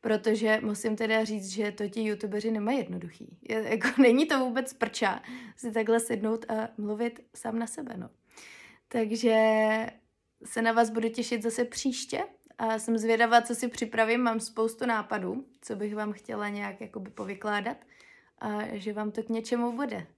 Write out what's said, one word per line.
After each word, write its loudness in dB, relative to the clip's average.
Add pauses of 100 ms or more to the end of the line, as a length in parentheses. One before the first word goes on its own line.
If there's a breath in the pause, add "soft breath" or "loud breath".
Protože 2
musím -2
teda 2
říct, -4
že -2
to -6
ti -4
youtubeři -2
nemají 0
jednoduchý. -8 (120)
Je, -2
jako, 0
<laughs> 6
není 8
to 0
vůbec -2
prča -2 (340 loud breath)
si -8
takhle 2
sednout -2
a -2
mluvit -4 (160)
sám -6
na -4
sebe, -10
no. -12 (760 loud breath)
Takže 2 (1080)
se -4
na 4
vás 6
budu 0
těšit -2
zase 0
příště -4 (340)
a 0
jsem 0
zvědavá, 6
co -2
si -2
připravím. 2
Mám 2
spoustu -2
nápadů, -2 (160)
co -8
bych -4
vám -4
chtěla -6
nějak -8
jakoby -12
povykládat -4 (680 soft breath)
a -4
že -6
vám -4
to -4
k -10
něčemu 0
bude. -6 (100)